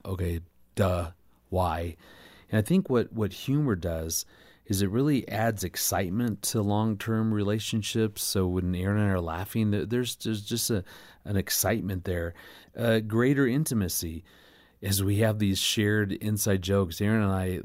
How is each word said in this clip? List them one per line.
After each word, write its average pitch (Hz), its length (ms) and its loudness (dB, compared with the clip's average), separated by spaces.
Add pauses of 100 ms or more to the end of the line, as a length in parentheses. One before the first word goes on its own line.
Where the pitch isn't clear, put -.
okay, 87 340 -2 (360)
duh, 90 360 0 (380)
why? 87 480 -2 (520)
And 107 100 2
I - 20 6
think 180 280 2
what, 120 220 2
what 104 220 -2
humor 139 420 0
does 82 500 -4 (420)
is 98 140 0
it 98 80 2
really 135 380 0
adds 107 360 -2
excitement 98 800 -2
to 113 200 0
long-term 110 720 0
relationships. 104 920 -2
So 95 240 0
when 90 280 0
Aaron 98 240 0
and 104 100 2
I 95 40 2
are 90 60 0
laughing, 95 520 -2
th-, 101 180 0
there's, 120 260 -2
there's 110 260 -4
just 113 300 -2
a, 92 120 0 (400)
an 98 140 -2
excitement 95 680 0
there, 85 280 -2 (440)
uh, 113 220 2
greater 123 480 2
intimacy 104 760 -2 (580)
as 98 220 0
we 101 140 2
have 107 220 2
these 98 200 2
shared 104 540 2
inside 104 500 0
jokes. 95 360 2
Aaron 107 240 2
and 98 80 2
I 92 340 -2